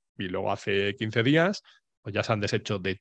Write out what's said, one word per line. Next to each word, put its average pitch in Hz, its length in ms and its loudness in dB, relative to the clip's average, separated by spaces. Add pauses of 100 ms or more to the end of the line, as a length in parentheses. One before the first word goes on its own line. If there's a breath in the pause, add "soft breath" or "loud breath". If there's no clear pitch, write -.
(160)
y 95 120 -4
luego 95 220 -2
hace 98 480 0
quince 110 240 0
días, 160 400 4 (380 soft breath)
pues 101 140 -8
ya 107 100 0
se - 80 0
han 104 80 0
deshecho 104 380 -2
de 92 220 -4